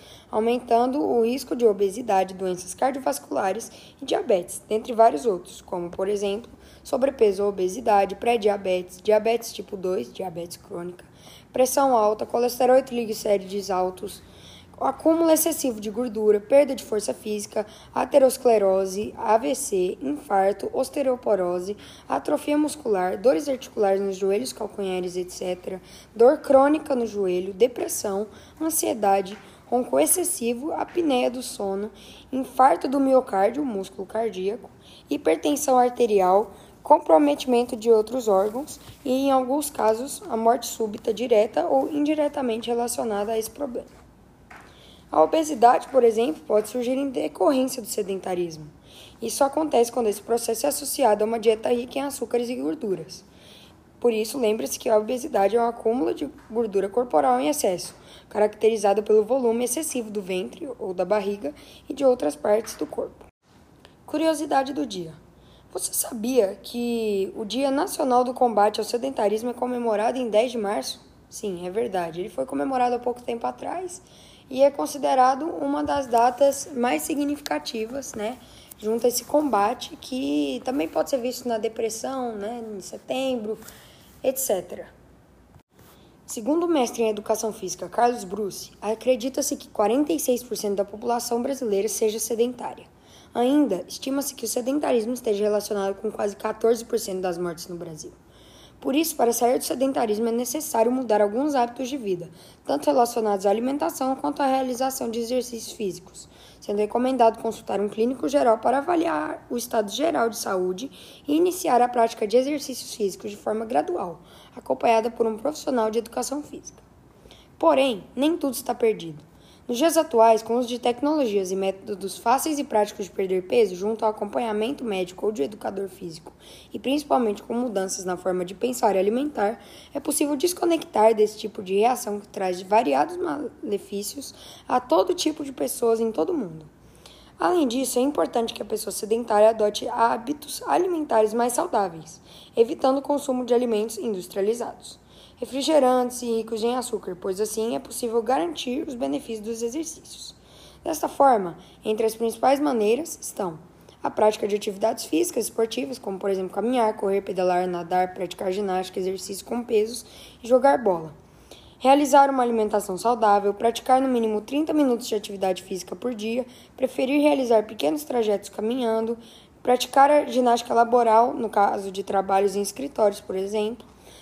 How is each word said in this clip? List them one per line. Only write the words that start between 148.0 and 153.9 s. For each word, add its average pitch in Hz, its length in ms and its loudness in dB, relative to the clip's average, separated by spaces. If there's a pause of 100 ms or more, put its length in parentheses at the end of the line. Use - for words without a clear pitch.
garantir 262 640 -2
os 285 60 -8
benefícios 247 500 -4
dos 226 200 -6
exercícios. - 720 -10 (480)
Desta 311 240 -4
forma, 208 500 4 (260)
entre 214 220 -2
as 220 80 0
principais 233 460 0
maneiras 262 600 0
estão 175 380 -8 (460)